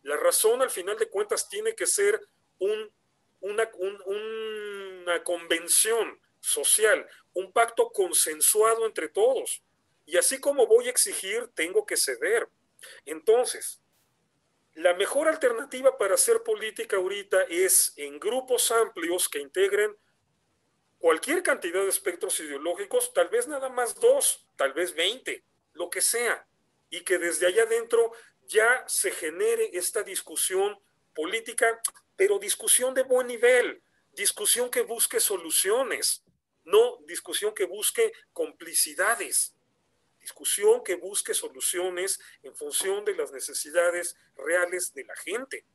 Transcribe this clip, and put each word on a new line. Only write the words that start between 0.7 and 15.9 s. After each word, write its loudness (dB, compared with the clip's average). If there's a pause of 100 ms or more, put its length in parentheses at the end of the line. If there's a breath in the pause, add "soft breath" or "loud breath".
de -2
cuentas, -2
tiene -4
que -2
ser 2 (380)
un, -4 (460)
una, -2
un, -8
una 0
convención -2 (220)
social, 2 (260 loud breath)
un -6
pacto 2
consensuado 2
entre -4
todos. 0 (420)
Y 0
así 2
como 4
voy 6
a -2
exigir, -2
tengo 0
que -4
ceder. -2 (580 loud breath)
Entonces, 0 (920)
la 2
mejor 0
alternativa 0